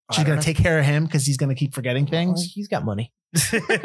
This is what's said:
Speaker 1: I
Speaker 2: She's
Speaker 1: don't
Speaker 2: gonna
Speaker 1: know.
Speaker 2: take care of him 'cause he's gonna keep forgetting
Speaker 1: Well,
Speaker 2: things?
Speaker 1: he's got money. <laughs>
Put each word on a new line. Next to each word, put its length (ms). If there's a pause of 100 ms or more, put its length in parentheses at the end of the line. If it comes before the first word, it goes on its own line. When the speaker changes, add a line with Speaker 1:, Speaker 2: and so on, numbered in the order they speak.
Speaker 1:
I 40
Speaker 2:
She's 60
Speaker 1:
don't 80
Speaker 2:
gonna 100
Speaker 1:
know. 60
Speaker 2:
take 140
care 220
of 60
him 220
'cause 180
he's 120
gonna 180
keep 200
forgetting 300
Speaker 1:
Well, 60 (240)
Speaker 2:
things? 180
Speaker 1:
he's 140
got 180
money. 280 (200)
<laughs> 180 (340)